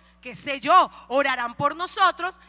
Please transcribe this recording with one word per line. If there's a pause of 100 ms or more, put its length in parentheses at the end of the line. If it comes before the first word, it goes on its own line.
(220)
qué
sé
yo, (180)
orarán
por
nosotros (100)